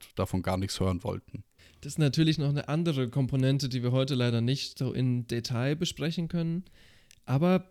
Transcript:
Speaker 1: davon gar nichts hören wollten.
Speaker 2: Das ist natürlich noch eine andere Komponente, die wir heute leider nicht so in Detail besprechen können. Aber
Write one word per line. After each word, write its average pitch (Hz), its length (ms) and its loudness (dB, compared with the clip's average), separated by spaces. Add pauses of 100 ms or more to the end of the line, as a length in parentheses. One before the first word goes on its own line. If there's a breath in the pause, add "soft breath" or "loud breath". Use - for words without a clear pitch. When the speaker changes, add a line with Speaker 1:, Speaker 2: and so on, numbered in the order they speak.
(160)
Speaker 1:
davon 92 260 -2
gar 92 160 0
nichts 95 220 -4
hören 92 240 0
wollten. 95 400 -8 (380 soft breath)
Speaker 2:
Das 143 120 -12
ist - 60 -2
natürlich 156 380 4
noch 143 120 0
eine 143 200 -2
andere 147 400 0
Komponente, 135 600 2
die 123 140 -2
wir 120 80 2
heute 131 240 2
leider 120 260 2
nicht 131 380 -2
so 131 140 -2
in 123 340 0
Detail 120 480 -2
besprechen 165 520 -4
können. 170 360 -2 (640 soft breath)
Aber 175 460 4